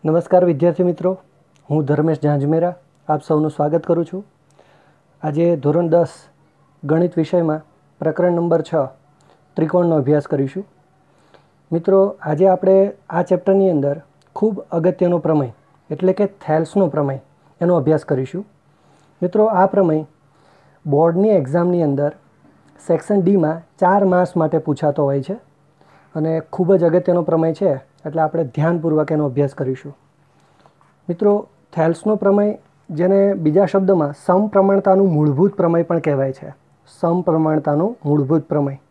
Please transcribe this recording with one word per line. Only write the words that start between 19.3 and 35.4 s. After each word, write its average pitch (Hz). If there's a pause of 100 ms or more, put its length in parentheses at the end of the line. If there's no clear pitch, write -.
આ 196
પ્રમેય 170 (800)
બોર્ડની 170
એક્ઝામની 175
અંદર 147 (760)
સેક્શન 190
ડીમાં 165 (180)
ચાર 196
માસ 180
માટે 175
પૂછાતો 151
હોય 139
છે 180 (840)
અને 160
ખૂબ 180
જ 170
અગત્યનો 175
પ્રમેય 160
છે, 165 (160)
એટલે 156
આપણે 160
ધ્યાનપૂર્વક 156
એનો 151
અભ્યાસ 139
કરીશું. 131 (1120)
મિત્રો, 208 (260)
થેલ્સનો 170
પ્રમેય, 202 (320)
જેને 196
બીજા 175
શબ્દમાં 185 (120)
સમપ્રમાણતાનું 196
મૂળભૂત 151